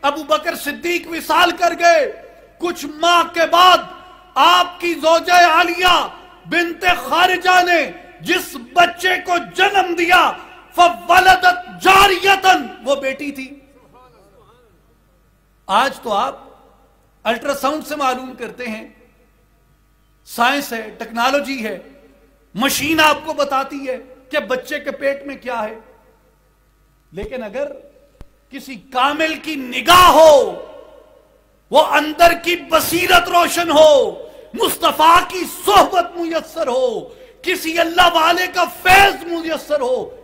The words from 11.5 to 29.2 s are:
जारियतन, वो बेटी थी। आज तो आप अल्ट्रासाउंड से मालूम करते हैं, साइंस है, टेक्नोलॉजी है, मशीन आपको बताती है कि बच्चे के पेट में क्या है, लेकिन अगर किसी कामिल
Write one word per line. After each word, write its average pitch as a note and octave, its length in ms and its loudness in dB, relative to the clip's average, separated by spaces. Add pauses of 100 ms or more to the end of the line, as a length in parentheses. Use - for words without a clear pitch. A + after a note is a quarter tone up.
जारियतन, F#4+ 840 4 (160)
वो C4+ 120 -2
बेटी C#4 360 -8
थी। C4 140 -12 (2250)
आज B3+ 340 -2
तो A#3 80 -8
आप A3 260 -4 (880)
अल्ट्रासाउंड C4+ 600 -4
से D4+ 120 -10
मालूम C4 380 -6
करते A#3+ 320 -14
हैं, A3 180 -10 (1400)
साइंस C4+ 440 -2
है, A3+ 100 -10 (140)
टेक्नोलॉजी B3 600 -4
है, G#3+ 180 -8 (800)
मशीन C#4 460 -2
आपको D4+ 340 0
बताती C#4 440 -4
है C4 180 -8 (340)
कि D4+ 160 -4
बच्चे B3+ 340 -6
के D4 120 -10
पेट C#4 340 -6
में C#4 140 -14
क्या A#3+ 180 -8
है, A3 200 -8 (1300)
लेकिन A3 300 -12
अगर A#3 240 -8 (840)
किसी C4+ 220 -14 (180)
कामिल D4 460 -2